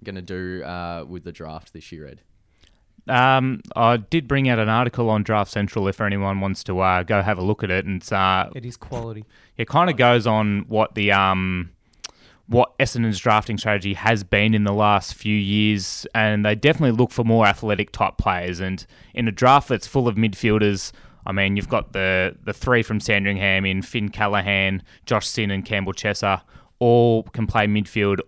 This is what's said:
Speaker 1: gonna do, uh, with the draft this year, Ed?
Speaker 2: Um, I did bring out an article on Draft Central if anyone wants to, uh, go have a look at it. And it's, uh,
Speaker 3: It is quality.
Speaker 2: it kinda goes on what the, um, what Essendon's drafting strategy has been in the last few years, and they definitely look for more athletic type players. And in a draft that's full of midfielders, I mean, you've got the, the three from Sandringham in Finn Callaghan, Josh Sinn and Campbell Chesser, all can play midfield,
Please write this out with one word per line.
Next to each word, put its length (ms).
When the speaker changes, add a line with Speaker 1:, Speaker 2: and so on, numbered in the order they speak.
Speaker 1:
gonna 180
do, 440
uh, 420
with 160
the 80
draft 420
this 200
year, 160
Ed? 120
Speaker 2:
Um, 560
I 200
did 300
bring 220
out 100
an 100
article 400
on 140
Draft 300
Central 340
if 140
anyone 400
wants 240
to, 160
uh, 240
go 180
have 160
a 40
look 200
at 80
it. 160
And 160
it's, 80
uh, 420
Speaker 3:
It 140
is 100
quality. 480
Speaker 2:
it 120
kinda 240
goes 340
on 400
what 300
the, 160
um, 580
what 300
Essendon's 420
drafting 380
strategy 360
has 300
been 300
in 100
the 80
last 420
few 220
years, 680
and 280
they 120
definitely 420
look 140
for 100
more 240
athletic 460
type 260
players. 400
And 260
in 140
a 40
draft 360
that's 180
full 220
of 80
midfielders, 720
I 60
mean, 240
you've 120
got 240
the, 520
the 100
three 280
from 180
Sandringham 640
in 160
Finn 260
Callaghan, 720
Josh 220
Sinn 240
and 120
Campbell 300
Chesser, 480
all 460
can 220
play 200
midfield, 600